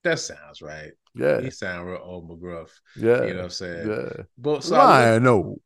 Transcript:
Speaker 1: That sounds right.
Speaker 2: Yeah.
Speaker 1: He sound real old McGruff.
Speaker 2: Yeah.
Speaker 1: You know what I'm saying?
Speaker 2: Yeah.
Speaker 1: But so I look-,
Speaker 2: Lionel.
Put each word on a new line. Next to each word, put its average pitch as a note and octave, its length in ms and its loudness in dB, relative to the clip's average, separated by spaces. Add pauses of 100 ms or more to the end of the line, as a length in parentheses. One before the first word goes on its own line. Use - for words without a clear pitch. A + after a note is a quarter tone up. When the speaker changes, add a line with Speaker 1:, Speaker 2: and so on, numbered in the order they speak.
Speaker 1:
That E3 160 -2
sounds - 420 -16
right. D#2 320 -16 (220)
Speaker 2:
Yeah. B2 260 0
Speaker 1:
He C3 100 -8
sound F2+ 380 -10
real F2+ 140 -12
old F2 260 -16
McGruff. E2+ 420 -14 (260)
Speaker 2:
Yeah. A#2 300 2
Speaker 1:
You - 80 -4
know F2+ 40 -8
what F2+ 60 -8
I'm F2 60 -12
saying? F2 380 -10
Speaker 2:
Yeah. - 340 -8 (140)
Speaker 1:
But D3 280 -4
so E3 120 0
I D3+ 100 8
look-, B2 280 8
Speaker 2:
Lionel. A2+ 520 2